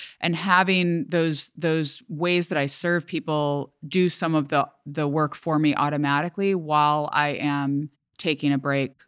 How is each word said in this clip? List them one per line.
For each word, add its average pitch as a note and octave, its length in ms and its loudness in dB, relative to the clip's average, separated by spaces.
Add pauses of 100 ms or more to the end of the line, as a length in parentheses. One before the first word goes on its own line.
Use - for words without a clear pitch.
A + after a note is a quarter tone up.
(200)
and E3+ 160 -2
having F3+ 720 2
those, E3 500 0
those D#3+ 540 -2
ways F3 400 0
that E3 80 0
I C#3 80 2
serve E3+ 420 -2
people D3 680 -2 (140)
do F3+ 220 2
some E3 260 0
of D3 140 0
the, C#3+ 180 2 (180)
the D3 220 -4
work D3 260 0
for D#3+ 240 -2
me D3+ 180 2
automatically D3 800 0
while D3+ 580 0
I D3 160 2
am C#3+ 600 -2 (280)
taking D3 340 -2
a C#3 60 2
break C#3 400 -2 (100)